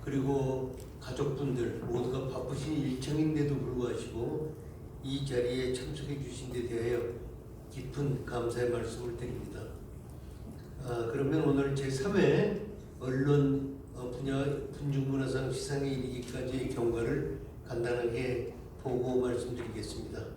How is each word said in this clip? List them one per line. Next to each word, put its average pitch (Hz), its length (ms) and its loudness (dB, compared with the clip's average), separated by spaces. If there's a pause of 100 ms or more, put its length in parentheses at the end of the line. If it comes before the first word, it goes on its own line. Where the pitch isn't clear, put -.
그리고 135 720 0 (240)
가족분들 127 880 -2
모두가 123 400 0
바쁘신 - 480 -2
일정인데도 143 840 2
불구하시고 123 1080 -2 (420)
이 139 160 0
자리에 123 480 2
참석해 135 520 -4
주신 123 280 -8
데 117 160 -2
대하여 117 320 0 (720)
깊은 - 540 -2
감사의 120 460 2
말씀을 117 440 -2
드립니다. - 460 -6 (1200)
아, 117 280 0
그러면 143 320 4
오늘 139 320 6
제삼 196 420 2
회 - 480 6 (340)
언론, 139 760 4 (180)
어, 127 160 -6
분야 139 340 0 (280)
분중문화상 135 800 2
시상에 139 380 0
이르기까지의 127 760 -2
경과를 117 680 2 (300)
간단하게 123 880 0 (260)
보고 127 400 2
말씀드리겠습니다. - 1000 -2 (140)